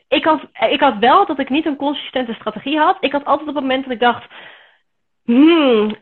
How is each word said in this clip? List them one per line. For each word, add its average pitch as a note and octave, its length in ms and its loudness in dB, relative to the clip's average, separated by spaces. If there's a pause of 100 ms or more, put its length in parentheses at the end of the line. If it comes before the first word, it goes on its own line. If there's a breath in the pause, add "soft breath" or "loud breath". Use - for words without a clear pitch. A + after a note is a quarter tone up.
ik D#4 180 -2
had, D#4 140 2 (300)
ik C#4 100 -2
had C4 180 2
wel D4 280 4
dat D4 140 -6
ik C4+ 100 -4
niet D4+ 160 -2
een D4 100 -4
consistente C4+ 580 -6
strategie A#3 460 -8
had. F4+ 200 2
Ik C4+ 120 -2
had C#4+ 140 -4
altijd D4+ 240 -2
op C#4 60 -8
het D4 80 -6
moment C4 200 -2
dat B3+ 100 -8
ik G#3+ 60 -10
dacht: A#3+ 260 0 (960 loud breath)
"Hmm, B3 800 4